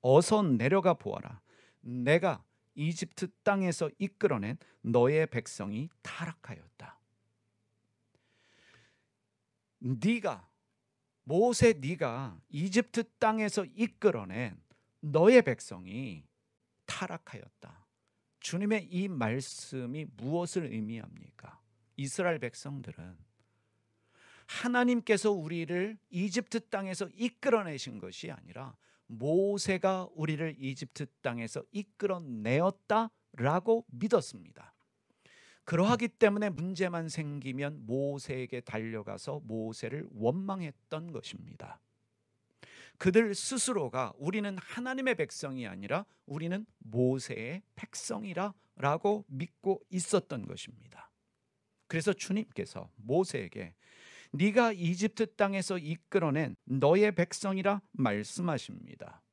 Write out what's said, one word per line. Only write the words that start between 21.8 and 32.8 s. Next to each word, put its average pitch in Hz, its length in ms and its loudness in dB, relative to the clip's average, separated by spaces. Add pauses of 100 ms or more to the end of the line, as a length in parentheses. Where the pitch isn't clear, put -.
이스라엘 160 440 -2
백성들은 104 800 -10 (1300)
하나님께서 240 840 4
우리를 175 680 -2 (100)
이집트 208 640 -2
땅에서 190 420 -4
이끌어내신 196 880 0
것이 95 320 -12
아니라 127 440 -16 (320)
모세가 185 1080 0
우리를 156 440 -4
이집트 135 460 -8 (160)
땅에서 117 500 -6
이끌어내었다라고 180 2250 0